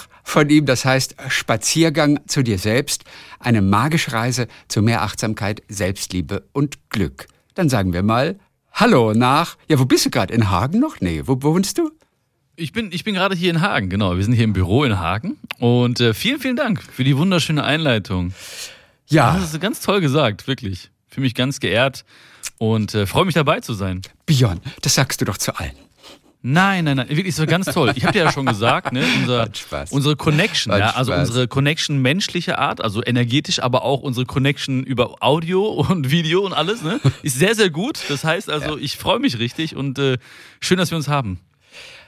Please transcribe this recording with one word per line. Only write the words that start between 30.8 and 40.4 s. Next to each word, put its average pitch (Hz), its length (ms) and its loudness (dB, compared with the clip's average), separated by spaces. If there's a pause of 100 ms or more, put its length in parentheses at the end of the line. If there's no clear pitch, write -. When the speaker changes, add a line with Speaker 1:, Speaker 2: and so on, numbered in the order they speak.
Speaker 2:
also 120 200 -2
Speaker 1:
Spaß. 90 180 0
Speaker 2:
unsere 120 200 0
Connection 143 520 0
menschliche 170 580 0
Art, 147 220 -2
also 104 220 -2
energetisch, 123 580 0
aber 127 220 0
auch 127 180 0
unsere 127 260 -4
Connection 135 580 -2
über 123 400 -2
Audio 170 400 2
und 156 480 0
Video 160 300 2
und 190 100 -4
alles, 165 300 -2
ne, 185 180 -4 (220)
ist 127 140 -4
sehr, 190 200 2
sehr 208 140 4
gut. 202 280 -4 (100)
Das 143 140 -4
heißt 160 260 -2
also, 151 280 -4
Speaker 1:
Ja. - 60 -8
Speaker 2:
ich - 140 -6
freue 208 220 0
mich 196 220 -2
richtig 156 340 -4
und, 139 240 -6
äh, 135 200 0 (420)